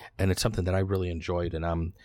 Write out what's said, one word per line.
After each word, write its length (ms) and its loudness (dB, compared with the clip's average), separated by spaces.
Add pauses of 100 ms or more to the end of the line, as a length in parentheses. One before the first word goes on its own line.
(180)
and 120 4
it's 120 2
something 220 2
that 100 2
I 60 2
really 280 0
enjoyed, 460 -2
and 100 -2
I'm, 300 0 (100)